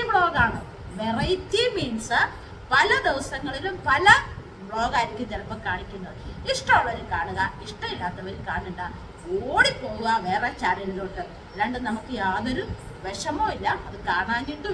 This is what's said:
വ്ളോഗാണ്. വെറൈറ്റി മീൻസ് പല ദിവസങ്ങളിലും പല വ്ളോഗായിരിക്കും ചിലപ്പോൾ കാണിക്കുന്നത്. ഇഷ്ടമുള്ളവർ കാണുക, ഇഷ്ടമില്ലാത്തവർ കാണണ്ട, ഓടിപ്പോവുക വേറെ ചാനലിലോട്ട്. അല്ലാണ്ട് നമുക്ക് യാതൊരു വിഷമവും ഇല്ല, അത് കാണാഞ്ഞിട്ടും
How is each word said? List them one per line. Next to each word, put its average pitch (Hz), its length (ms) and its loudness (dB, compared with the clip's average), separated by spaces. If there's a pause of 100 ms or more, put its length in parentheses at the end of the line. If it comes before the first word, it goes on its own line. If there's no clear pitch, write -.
(120)
വ്ളോഗാണ്. 302 500 4 (400)
വെറൈറ്റി 330 640 2 (140)
മീൻസ് 240 420 0 (540)
പല 330 140 8 (200)
ദിവസങ്ങളിലും 277 680 -2 (140)
പല 302 160 6 (640)
വ്ളോഗായിരിക്കും 226 600 0
ചിലപ്പോൾ 196 360 -6
കാണിക്കുന്നത്. 185 480 -6 (360)
ഇഷ്ടമുള്ളവർ 453 600 4
കാണുക, 185 300 0 (240)
ഇഷ്ടമില്ലാത്തവർ 202 680 -6 (140)
കാണണ്ട, 180 340 -4 (680)
ഓടിപ്പോവുക 254 560 2 (180)
വേറെ 214 240 2 (120)
ചാനലിലോട്ട്. 190 640 -2 (280)
അല്ലാണ്ട് 233 260 -2 (120)
നമുക്ക് 220 220 -4 (120)
യാതൊരു 220 400 0 (420)
വിഷമവും 370 500 0
ഇല്ല, 196 120 -4 (200)
അത് - 80 -10 (140)
കാണാഞ്ഞിട്ടും 240 640 0